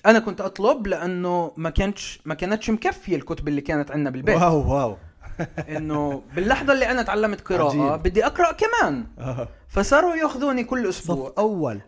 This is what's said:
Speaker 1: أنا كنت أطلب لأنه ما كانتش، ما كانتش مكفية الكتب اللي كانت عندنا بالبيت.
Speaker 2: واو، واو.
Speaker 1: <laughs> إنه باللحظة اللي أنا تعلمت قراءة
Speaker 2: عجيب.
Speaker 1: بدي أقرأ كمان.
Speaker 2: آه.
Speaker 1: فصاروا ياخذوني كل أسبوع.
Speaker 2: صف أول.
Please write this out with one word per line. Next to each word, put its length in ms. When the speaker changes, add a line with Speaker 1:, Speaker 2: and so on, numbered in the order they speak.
Speaker 1:
أنا 120
كنت 220
أطلب 460
لأنه 680
ما 140
كانتش، 540
ما 100
كانتش 360
مكفية 460
الكتب 320
اللي 120
كانت 300
عندنا 200
بالبيت. 260
Speaker 2:
واو، 380
واو. 220
Speaker 1:
<laughs> 400
إنه 460
باللحظة 380
اللي 180
أنا 120
تعلمت 380
قراءة 520
Speaker 2:
عجيب. 100
Speaker 1:
بدي 240
أقرأ 260
كمان. 540
Speaker 2:
آه. 300
Speaker 1:
فصاروا 480
ياخذوني 480
كل 240
أسبوع. 400
Speaker 2:
صف 100
أول. 500